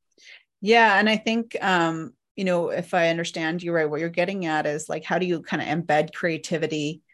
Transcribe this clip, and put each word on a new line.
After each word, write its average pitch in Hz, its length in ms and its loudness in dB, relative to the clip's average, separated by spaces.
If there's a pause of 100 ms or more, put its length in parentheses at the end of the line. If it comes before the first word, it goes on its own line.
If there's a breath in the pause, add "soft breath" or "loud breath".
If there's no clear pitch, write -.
(600 loud breath)
Yeah. 214 400 6
And 214 100 4
I 214 60 2
think, 226 440 -4
um, 165 520 0 (240)
you 196 80 -4
know, 175 260 0
if 170 240 -4
I 170 140 4
understand 170 560 -4
you 170 80 -4
right, 156 180 2
what 151 80 -4
you're 165 100 -2
getting 175 380 -2
at 151 200 0
is, 151 220 -4
like, 160 140 -6
how 170 160 -2
do 185 80 -2
you 170 160 -2
kinda 160 220 -4
embed 156 500 0
creativity 156 840 -4 (140)